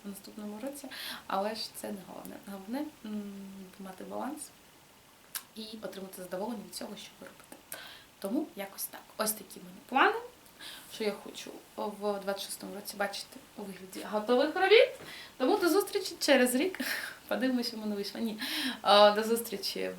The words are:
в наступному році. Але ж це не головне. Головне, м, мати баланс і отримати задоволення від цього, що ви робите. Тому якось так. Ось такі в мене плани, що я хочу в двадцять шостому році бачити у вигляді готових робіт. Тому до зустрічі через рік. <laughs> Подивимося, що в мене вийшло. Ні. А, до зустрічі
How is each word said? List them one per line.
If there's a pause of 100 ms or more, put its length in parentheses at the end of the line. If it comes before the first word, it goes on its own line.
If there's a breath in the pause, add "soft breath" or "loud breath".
в
наступному
році. (400 loud breath)
Але
ж
це
не
головне. (160)
Головне, (200)
м, (460)
мати
баланс (1120)
і (180)
отримати
задоволення
від
цього,
що (100)
ви
робите. (400 loud breath)
Тому
якось
так. (160)
Ось
такі
в
мене (120)
плани, (680 loud breath)
що
я (100)
хочу (260)
в
двадцять
шостому
році
бачити (180)
у
вигляді
готових
робіт. (480 loud breath)
Тому
до
зустрічі
через
рік. (260 loud breath)
<laughs>
Подивимося,
що
в
мене
вийшло.
Ні. (420 loud breath)
А,
до
зустрічі